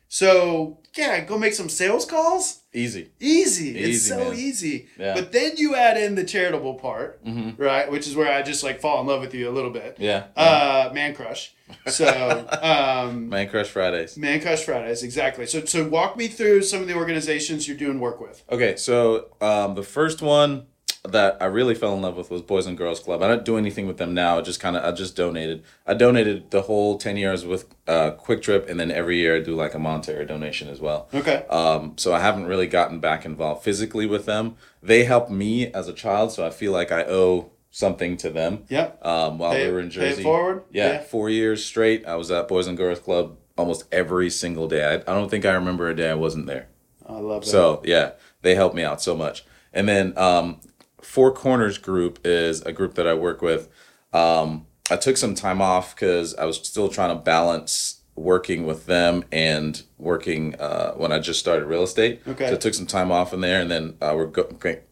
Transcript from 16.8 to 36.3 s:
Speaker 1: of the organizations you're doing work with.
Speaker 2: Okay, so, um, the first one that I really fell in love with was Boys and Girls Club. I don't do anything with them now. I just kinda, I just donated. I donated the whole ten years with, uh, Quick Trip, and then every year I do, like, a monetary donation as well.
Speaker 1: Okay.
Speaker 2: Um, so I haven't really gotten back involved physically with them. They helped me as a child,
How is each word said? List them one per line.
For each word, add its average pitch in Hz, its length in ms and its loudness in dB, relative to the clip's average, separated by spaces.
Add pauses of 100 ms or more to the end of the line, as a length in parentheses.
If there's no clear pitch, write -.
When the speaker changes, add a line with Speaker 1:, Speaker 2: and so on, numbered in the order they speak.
Speaker 1:
of 185 60 -4
the 175 80 -4
organizations 156 720 -2
you're 143 100 -8
doing 139 220 -4
work 120 220 -4
with. 104 320 -18
Speaker 2:
Okay, 120 240 2
so, 117 520 2 (120)
um, 104 340 2
the 101 80 -6
first 156 400 -2
one 147 440 4 (420)
that 98 320 4
I 92 60 0
really 117 280 2
fell 107 200 -2
in 95 80 -4
love 90 140 -4
with 87 140 -10
was 87 120 -6
Boys 95 240 0
and 90 120 -8
Girls 85 220 -4
Club. 87 220 -4
I 95 60 2
don't 117 160 2
do 113 120 0
anything 104 320 -2
with 90 100 -6
them 87 160 -4
now. 85 240 2
I 82 40 -2
just 87 200 -8
kinda, 87 220 -2
I 85 80 0
just 90 240 -8
donated. 82 460 -4 (260)
I - 60 2
donated 113 580 4
the 95 100 4
whole 104 360 0
ten 101 180 -4
years 95 280 -2
with, 90 220 -4 (220)
uh, 80 240 2
Quick - 300 -2
Trip, 98 260 2
and 87 100 -6
then 85 140 -2
every 85 240 0
year 82 200 2
I 82 40 2
do, 82 160 -4
like, 78 180 -4
a 78 60 -6
monetary 78 460 -4
donation 76 420 -8
as 69 120 -14
well. 76 340 -6
Speaker 1:
Okay. 143 360 0
Speaker 2:
Um, 78 460 2
so 90 180 0
I 85 60 2
haven't 95 260 0
really 92 220 0
gotten 85 320 0
back 78 240 -2
involved 78 400 -6
physically 107 420 -2
with 101 200 -2
them. 110 280 -4 (280)
They 117 220 6
helped 120 280 2
me 110 400 -2
as 90 160 -6
a 87 40 -10
child, 107 400 0